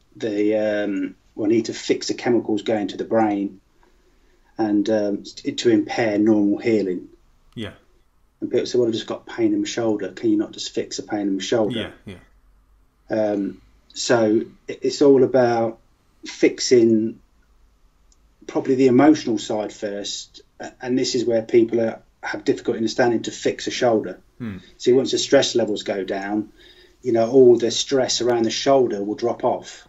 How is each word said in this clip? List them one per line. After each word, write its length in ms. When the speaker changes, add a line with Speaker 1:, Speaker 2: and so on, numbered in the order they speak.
Speaker 1:
the, 400
um, 600
we 140
need 160
to 80
fix 340
the 80
chemicals 480
going 240
to 100
the 60
brain 560
and, 320
um, 340
t-, 280
to 180
impair 480
normal 420
healing. 500
Speaker 2:
Yeah. 180
Speaker 1:
And 80
people 160
say, 140
"Well, 80
I've 60
just 140
got 200
pain 260
in 60
my 80
shoulder. 440
Can 200
you 60
not 160
just 200
fix 240
the 60
pain 240
in 80
my 80
shoulder?" 500
Speaker 2:
Yeah, 100
yeah. 220
Speaker 1:
Um, 300
so 480
it, 140
it's 200
all 220
about 560
fixing 920
probably 300
the 120
emotional 500
side 340
first, 680
a-, 220
and 180
this 160
is 100
where 160
people 380
are, 220
have 220
difficulty 340
understanding 460
to 80
fix 360
a 40
shoulder. 480
Speaker 2:
Hmm. 200
Speaker 1:
See, 140
once 200
the 60
stress 380
levels 280
go 200
down, 480
you 120
know, 160
all 280
the 140
stress 480
around 240
the 80
shoulder 520
will 120
drop 300
off. 440